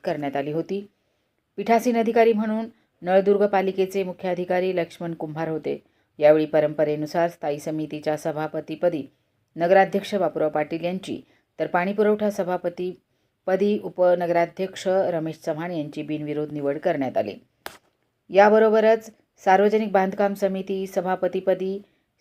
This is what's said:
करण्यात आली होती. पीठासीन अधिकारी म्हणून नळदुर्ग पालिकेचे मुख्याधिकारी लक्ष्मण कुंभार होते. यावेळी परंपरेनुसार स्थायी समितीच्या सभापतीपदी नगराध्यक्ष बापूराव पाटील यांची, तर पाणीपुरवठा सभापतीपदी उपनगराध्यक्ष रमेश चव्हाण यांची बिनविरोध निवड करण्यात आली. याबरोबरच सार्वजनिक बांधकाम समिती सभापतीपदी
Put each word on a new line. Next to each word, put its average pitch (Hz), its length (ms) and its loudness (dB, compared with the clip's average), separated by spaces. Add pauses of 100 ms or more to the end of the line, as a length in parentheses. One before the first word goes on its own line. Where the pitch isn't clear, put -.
करण्यात 147 320 -4
आली 143 160 -4
होती. 190 360 -6 (680)
पीठासीन 233 400 2
अधिकारी 226 360 4
म्हणून 220 320 -2 (360)
नळदुर्ग 196 460 4
पालिकेचे 190 560 0
मुख्याधिकारी 180 720 -2
लक्ष्मण 170 380 -6
कुंभार 160 340 -6
होते. 147 360 -6 (360)
यावेळी 156 260 6
परंपरेनुसार 151 840 0
स्थायी 147 300 -6
समितीच्या 151 580 -6
सभापतीपदी 156 880 -4 (520)
नगराध्यक्ष 196 600 2
बापूराव 156 340 0
पाटील 156 340 -4
यांची, 180 380 -6 (380)
तर 156 80 -2
पाणीपुरवठा 208 600 0
सभापतीपदी 185 1500 -4
उपनगराध्यक्ष 175 1080 0
रमेश 170 480 0 (100)
चव्हाण 165 260 -4
यांची 151 300 -8
बिनविरोध 151 500 -6
निवड 143 260 -2
करण्यात 147 400 -2
आली. 104 180 -4 (920)
याबरोबरच 220 840 4 (340)
सार्वजनिक 208 460 4
बांधकाम 196 420 0
समिती 190 540 -4
सभापतीपदी 185 960 -2 (400)